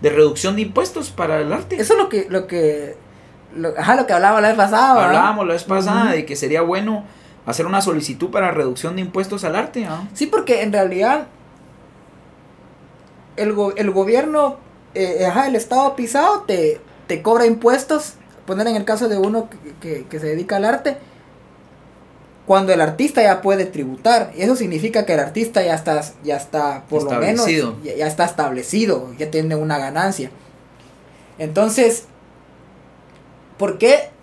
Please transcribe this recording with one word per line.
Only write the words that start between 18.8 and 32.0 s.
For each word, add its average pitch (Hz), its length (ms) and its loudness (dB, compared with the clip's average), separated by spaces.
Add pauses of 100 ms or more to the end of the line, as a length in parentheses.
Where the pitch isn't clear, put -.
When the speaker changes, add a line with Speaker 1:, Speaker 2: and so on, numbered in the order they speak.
Speaker 2:
caso 220 220 0
de 208 100 -2
uno 214 320 0
que, - 80 -20 (220)
que, 147 260 -10
que 160 140 -12
se 156 80 -6
dedica 175 300 -2
al 196 80 0
arte, 277 320 0 (1500)
cuando 190 280 4
el 170 80 2
artista 233 400 0
ya 196 200 4
puede 196 240 0
tributar, 170 680 0
y 170 60 -8
eso 233 140 2
significa 208 500 -2
que 180 80 0
el 151 80 2
artista 214 420 -2
ya 170 100 0
está, 156 280 -2 (220)
ya 147 120 -2
está, 143 540 -4
por 151 140 0
lo 139 80 -4
menos, 202 360 0
Speaker 1:
Establecido. 131 360 0
Speaker 2:
ya, 135 120 -8
ya 151 120 -2
está 160 180 0
establecido, 139 920 -2
ya 151 140 -6
tiene 160 240 0
una 151 220 -2
ganancia. 143 540 -4 (1080)
Entonces, 214 680 0 (1500)